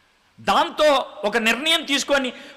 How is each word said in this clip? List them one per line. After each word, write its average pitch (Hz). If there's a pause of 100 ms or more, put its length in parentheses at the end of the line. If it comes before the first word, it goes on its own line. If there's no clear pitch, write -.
(400)
దాంతో 277 (180)
ఒక 208
నిర్ణయం 254
తీసుకొని 269 (260)